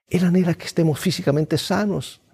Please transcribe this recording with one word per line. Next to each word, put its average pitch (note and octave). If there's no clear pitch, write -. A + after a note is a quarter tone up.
Él F3
anhela F3
que -
estemos D#3+
físicamente D#3
sanos, F#3